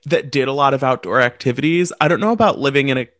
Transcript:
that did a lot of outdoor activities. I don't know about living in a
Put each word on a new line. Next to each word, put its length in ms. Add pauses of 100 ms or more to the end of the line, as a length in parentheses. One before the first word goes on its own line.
that 240
did 180
a 40
lot 220
of 80
outdoor 400
activities. 680 (120)
I 60
don't 120
know 120
about 260
living 320
in 80
a 80 (140)